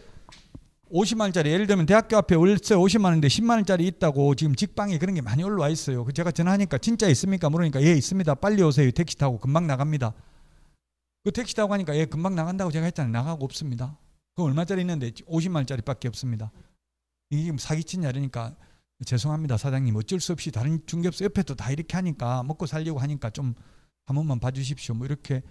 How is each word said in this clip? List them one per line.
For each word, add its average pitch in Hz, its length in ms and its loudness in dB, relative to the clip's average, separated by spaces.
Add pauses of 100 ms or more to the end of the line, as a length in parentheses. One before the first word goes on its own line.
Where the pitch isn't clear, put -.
(920)
오십만 214 340 2
원짜리, 165 240 2
예를 190 180 2
들면 185 180 4
대학교 214 300 4
앞에 190 180 4
월세 190 400 4
오십만 190 360 4
원인데 160 180 4
십만 226 300 4
원짜리 185 280 2
있다고 143 480 2
지금 147 220 2
직방에 202 420 -2
그런 185 160 -2
게 160 60 -2
많이 123 240 -2
올라와 190 240 0
있어요. 139 360 -2
그 135 80 -4
제가 170 200 -2
전화하니까 180 460 2
"진짜 220 300 2
있습니까?" 175 400 2
물으니까 151 340 2
"예, 160 100 8
있습니다. 160 420 2
빨리 202 280 2
오세요. 143 280 6
택시 - 260 -2
타고 127 220 0
금방 156 300 0
나갑니다." 139 440 -2 (1080)
그 208 80 0
택시 - 240 -6
타고 214 140 0
가니까 185 280 -2
"예, 156 100 2
금방 175 280 -4
나간다고 175 380 -2
제가 160 140 -2
했잖아요." 143 260 -2
나가고 139 320 -4
없습니다. 131 540 -8 (360)
그 175 80 -4
얼마짜리 165 380 0
있는데 156 320 -4 (140)
오십만 165 340 -2
원짜리밖에 127 480 -6
없습니다. 110 420 -6 (800)
이게 151 140 -2
지금 160 140 -4
사기치냐 160 520 -4
이러니까 127 460 -6 (480)
"죄송합니다, 143 540 -2
사장님. 131 360 0
어쩔 110 240 -2
수 175 140 -4
없이 165 180 -6
다른 147 360 -2
중개업소 170 380 -4
옆에도 202 300 -2
다 113 160 -6
이렇게 160 260 -6
하니까, 131 460 -2
먹고 156 240 -6
살려고 156 320 -4
하니까 135 320 -4
좀 127 240 -4 (520)
한 135 100 -2
번만 143 240 -2
봐주십시오." 131 560 -6
뭐 120 100 -6
이렇게 135 440 -4